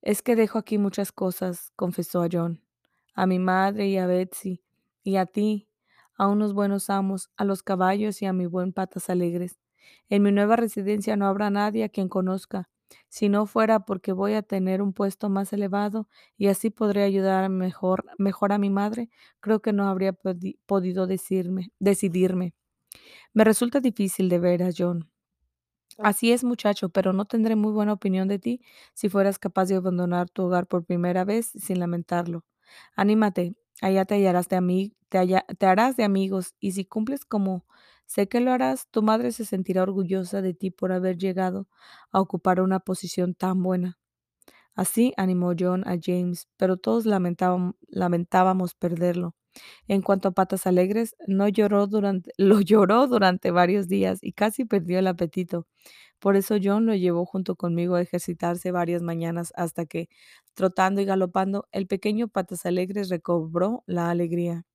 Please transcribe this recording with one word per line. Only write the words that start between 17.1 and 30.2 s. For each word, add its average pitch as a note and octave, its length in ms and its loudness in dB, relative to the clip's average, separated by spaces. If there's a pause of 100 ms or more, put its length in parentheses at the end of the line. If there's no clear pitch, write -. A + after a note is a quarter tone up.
mejor, F#3 560 -2 (120)
mejor G3 360 0
a G#3 40 0
mi G3+ 120 0
madre, G#3+ 400 -2 (300)
creo G#3+ 220 0
que G#3+ 120 -2
no G3+ 140 0
habría F#3+ 260 0
podi-, F#3 520 -8
podido F#3 420 0
decirme, F#3 720 -4
decidirme. F#3 760 0 (800)
Me G#3+ 100 6
resulta A#3+ 360 4
difícil G3 500 0
de F3 100 2
veras, F3 380 2
John. F3 320 -2 (880)
Así G#3+ 340 2
es, A#3+ 120 2
muchacho, G#3 460 -2
pero F#3+ 240 0
no F#3+ 120 0
tendré A3+ 300 0
muy G#3+ 180 0
buena G#3 200 0
opinión F#3+ 340 0
de G3+ 120 -2
ti A#3+ 220 -4 (320)
si - 160 -4
fueras G3 280 2
capaz F#3+ 280 -2
de F#3+ 100 0
abandonar F3+ 540 0